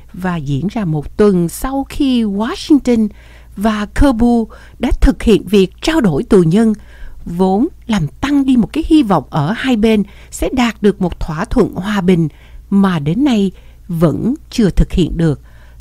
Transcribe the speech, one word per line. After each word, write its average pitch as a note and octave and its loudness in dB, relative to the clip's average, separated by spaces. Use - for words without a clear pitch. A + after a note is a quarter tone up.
và F3+ -6
diễn C#3+ -4
ra A3 -6
một D#3 -6
tuần F#3 2
sau C4+ -6
khi B3+ 0
Washington A3+ 0
và G#3 -2
Kabul A#3+ 2
đã B3 -2
thực A#3+ 2
hiện G#3+ 2
việc F#3+ 2
trao D#4+ 0
đổi D#3+ 2
tù F#3+ 4
nhân, G#3+ 2
vốn F#3+ 0
làm G3+ -2
tăng C#4 0
đi C4 2
một - 0
cái E4 -4
hy D#4 4
vọng F3+ 0
ở D3+ -2
hai B3+ -2
bên G#3+ 2
sẽ - -6
đạt A#3+ -2
được G3 2
một F3 -4
thỏa D#3+ -6
thuận - 0
hòa G3+ -4
bình F3 2
mà G3 2
đến E3 -2
nay G#3 0
vẫn E3+ 0
chưa G#3 0
thực - 0
hiện D#3 0
được. D#3+ 0